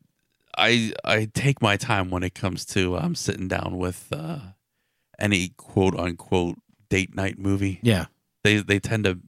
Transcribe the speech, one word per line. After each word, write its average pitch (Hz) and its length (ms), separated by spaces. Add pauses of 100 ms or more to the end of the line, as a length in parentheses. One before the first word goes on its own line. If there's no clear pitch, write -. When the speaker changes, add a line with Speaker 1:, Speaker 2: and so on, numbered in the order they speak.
(580)
Speaker 1:
I, 113 360 (100)
I 107 300
take 139 280
my 101 140
time 98 340
when 90 140
it 92 100
comes - 340
to, 90 300
um, 175 160
sitting 92 360
down 92 280
with, 90 360
uh, 160 260 (800)
any 98 380
quote 95 420
unquote 87 600 (320)
date 95 260
night 95 240
movie. 98 420
Speaker 2:
Yeah. 101 260 (360)
Speaker 1:
They, 104 140
they 101 240
tend 110 240
to, 92 120 (100)